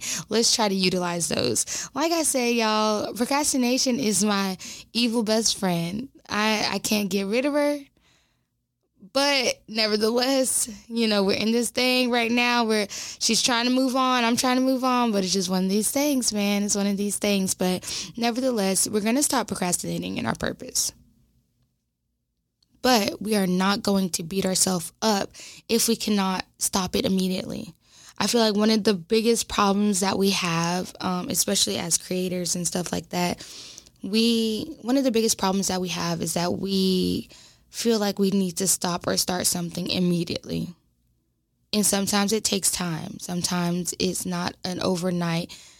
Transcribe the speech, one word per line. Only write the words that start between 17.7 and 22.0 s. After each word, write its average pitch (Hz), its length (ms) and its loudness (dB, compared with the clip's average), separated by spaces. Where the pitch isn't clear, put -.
nevertheless, 226 680 0
we're 208 140 0
gonna 233 200 2
stop 247 260 0
procrastinating 175 720 -4
in - 80 -4
our 226 80 0
purpose. - 600 -4